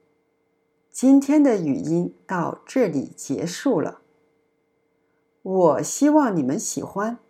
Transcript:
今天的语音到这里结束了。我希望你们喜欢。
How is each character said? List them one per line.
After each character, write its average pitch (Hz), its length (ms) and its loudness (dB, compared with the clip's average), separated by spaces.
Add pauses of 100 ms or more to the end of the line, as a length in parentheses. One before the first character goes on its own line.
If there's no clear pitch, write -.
(880)
今 269 300 4
天 285 240 2
的 240 140 2
语 156 160 -2
音 160 420 -2 (100)
到 165 400 -6
这 247 220 0
里 143 180 -4
结 127 400 -8
束 175 360 -2
了。 - 180 -8 (1400)
我 180 400 2
希 - 280 0
望 294 240 4
你 170 80 0
们 131 160 -2
喜 - 240 -8
欢。 220 380 -6 (100)